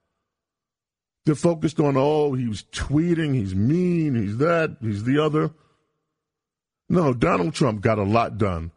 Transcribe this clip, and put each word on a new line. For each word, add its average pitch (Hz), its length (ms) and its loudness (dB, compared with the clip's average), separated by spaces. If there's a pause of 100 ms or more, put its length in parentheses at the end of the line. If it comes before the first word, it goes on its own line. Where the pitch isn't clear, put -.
(1300)
They're 156 100 2
focused 165 440 -2
on, 143 180 2
"Oh, 147 360 2
he 127 140 -2
was 104 240 -6
tweeting, 156 640 0
he's 98 180 -2
mean, 156 600 0
he's 104 220 -2
that, 160 440 0
he's 107 220 -4
the 135 160 2
other." 156 320 0 (1400)
No, 165 240 2
Donald 165 400 0
Trump 110 280 0
got 110 180 2
a 101 40 0
lot 110 340 0
done. 87 400 -2